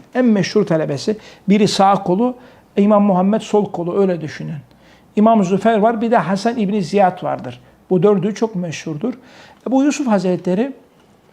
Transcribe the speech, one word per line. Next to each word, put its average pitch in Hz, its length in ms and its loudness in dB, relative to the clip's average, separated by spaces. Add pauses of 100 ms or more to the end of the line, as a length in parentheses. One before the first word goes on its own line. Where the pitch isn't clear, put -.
(160)
En 254 100 2
meşhur 208 400 2
talebesi. 156 520 -2 (320)
Biri 202 180 4
sağ 196 360 2
kolu, 226 320 -2 (420)
İmam 202 260 4
Muhammed 196 380 2
sol 208 300 0
kolu, 175 300 -2
öyle 180 200 0
düşünün. 156 360 -10 (580)
İmam 220 280 4
Züfer 196 340 0
var, 220 240 2
bir 233 100 -2
de 233 60 4
Hasan 196 400 -2
İbni 202 260 -2
Ziyad 180 400 0
vardır. 127 380 -8 (280)
Bu 180 140 2
dördü 202 320 2
çok 220 200 -4
meşhurdur. 170 580 -8 (540)
Ebu 262 160 2
Yusuf 285 240 -2
Hazretleri 185 640 -2 (600)